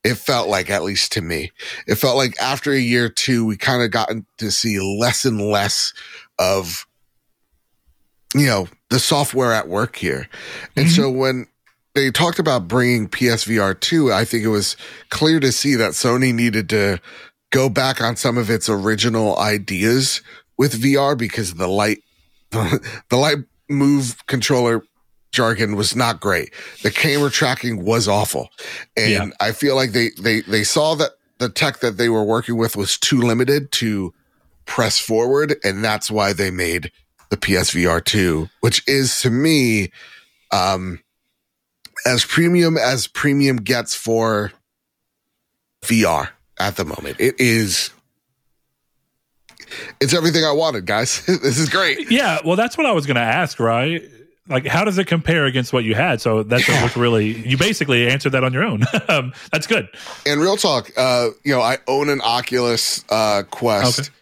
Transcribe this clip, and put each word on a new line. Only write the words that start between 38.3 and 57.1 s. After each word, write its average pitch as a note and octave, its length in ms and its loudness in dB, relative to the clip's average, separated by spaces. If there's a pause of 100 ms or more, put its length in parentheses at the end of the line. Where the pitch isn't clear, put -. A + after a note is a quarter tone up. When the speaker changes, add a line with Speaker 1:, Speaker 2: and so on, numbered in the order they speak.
Speaker 1:
which - 260 2
is C3+ 360 0
to B2+ 80 2
me, B2 600 2 (600)
um, F#2 480 0 (1080)
as B2 180 0
premium E3+ 540 2
as B2 300 0
premium C#3 480 0
gets A#2 380 -2
for A2 580 0 (1300)
V A2+ 220 2
R D2+ 240 0 (280)
at G2 180 -2
the F#2+ 100 -4
moment. D2 340 -8
It C3 180 2
is, A2+ 520 0 (2000)
it's C#3 140 0
everything E3 300 2
I D3+ 80 2
wanted, C#3+ 340 0
guys. A2 380 0
<laughs> - 20 -2
This D3+ 320 2
is D#3 100 0
great. F3+ 420 0
Speaker 2:
Yeah, A3+ 340 2
well, F3 120 2
that's A#3 220 0
what D#4 80 2
I A#3+ 60 2
was D3+ 140 0
gonna B2+ 140 2
ask, C3 400 0
right? B2 420 0 (460)
Like, C3 180 -2
how E3+ 180 0
does G3 120 0
it F#3 100 0
compare E3 380 0
against C3 300 0
what B2 100 0
you A2 100 0
had? C3 280 0
So A2 200 2
that's A#2+ 240 2
Speaker 1:
Yeah. B2+ 160 2
Speaker 2:
what's A#2+ 140 -2
really, A2+ 500 0